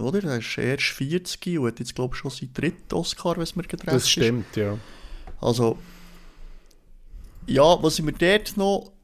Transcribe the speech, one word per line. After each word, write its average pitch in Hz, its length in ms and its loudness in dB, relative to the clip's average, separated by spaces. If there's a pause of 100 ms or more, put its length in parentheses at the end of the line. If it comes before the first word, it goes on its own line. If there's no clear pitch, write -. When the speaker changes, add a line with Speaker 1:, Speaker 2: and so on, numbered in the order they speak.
Speaker 1:
oder? 143 200 0
Der 143 180 -2
ist - 200 -6
erst 127 280 0
vierzig 175 720 -4
und 123 80 2
hat 113 100 -6
jetzt, - 160 -8
glaub 127 200 -2
ich, - 40 -6
schon 139 140 -6
seinen - 220 -12
dritten - 400 -4
Oscar, 170 420 -2
wenn's 165 180 -4
mir 175 80 -4
gerade - 220 -10
recht - 100 0
Speaker 2:
Das 127 100 4
Speaker 1:
ist. - 60 2
Speaker 2:
stimmt, 117 460 2
ja. 104 200 0 (640)
Speaker 1:
Also, 117 380 2 (1700)
ja, 160 360 8
was - 160 4
ich 165 60 -2
mir 151 80 0
dort 202 440 2
noch 196 360 0 (120)